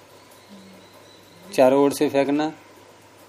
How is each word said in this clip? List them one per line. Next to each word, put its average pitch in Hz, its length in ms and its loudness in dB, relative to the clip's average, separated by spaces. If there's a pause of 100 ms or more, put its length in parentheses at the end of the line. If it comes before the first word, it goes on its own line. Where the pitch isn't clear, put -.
(1500)
चारों 139 300 4
ओर 139 100 0
से 143 160 -2
फेंकना, 143 440 -2 (760)